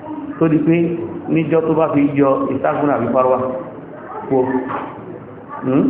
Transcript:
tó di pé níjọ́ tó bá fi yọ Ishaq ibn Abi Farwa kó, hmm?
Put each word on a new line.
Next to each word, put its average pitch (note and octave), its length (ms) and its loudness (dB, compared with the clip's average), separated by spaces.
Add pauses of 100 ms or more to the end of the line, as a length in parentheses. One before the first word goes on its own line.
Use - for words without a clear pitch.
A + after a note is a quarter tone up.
(340)
tó E3 140 2
di D3+ 100 4
pé E3 180 4 (500)
níjọ́ D#3 360 2
tó D#3+ 120 0
bá D#3 160 4
fi D3 120 4 (100)
yọ C#3 400 2
Ishaq C#3+ 260 0
ibn D3 120 2
Abi A#2 180 0
Farwa B2+ 300 4 (840)
kó, C3+ 140 0 (1300)
hmm? C3+ 260 4